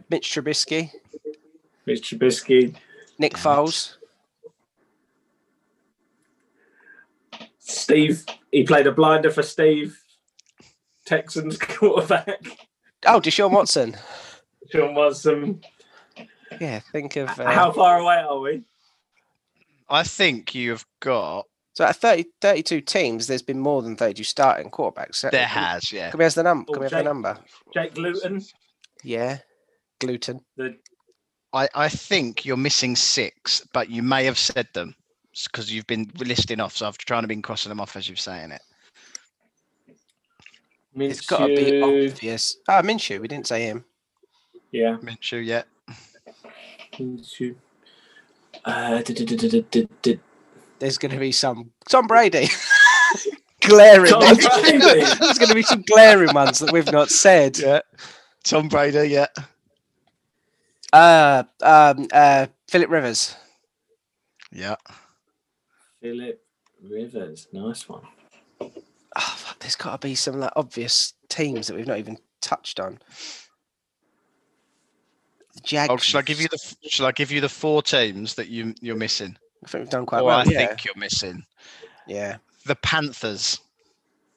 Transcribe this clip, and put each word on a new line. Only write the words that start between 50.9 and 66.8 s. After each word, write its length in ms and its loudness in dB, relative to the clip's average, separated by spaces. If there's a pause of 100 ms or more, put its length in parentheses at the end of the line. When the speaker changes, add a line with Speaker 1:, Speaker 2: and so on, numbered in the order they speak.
Speaker 1:
gonna 220 -8
be 100 -4
some, 400 -4 (180)
Tom 200 4
Brady. 400 4 (580)
<laughs> 560 -6
Glaring 480 12
Speaker 2:
Tom 140 6
Speaker 1:
ones. 200 8 (160)
Speaker 2:
Brady. 180 4
Speaker 1:
<laughs> 420 4
There's 180 2
gonna 160 4
be 80 2
some 200 0
glaring 520 8
ones 240 2
that 140 -2
we've 180 0
not 200 2
said. 480 6
Speaker 3:
Yeah. 220 2 (640)
Tom 260 -2
Brady, 420 0
yeah. 160 0 (1700)
Speaker 1:
Uh, 520 8 (180)
um, 500 6
uh, 340 6 (200)
Philip 240 0
Rivers. 460 -4 (1120)
Speaker 3:
Yeah. 240 -10 (1300)
Speaker 2:
Philip 400 -12 (420)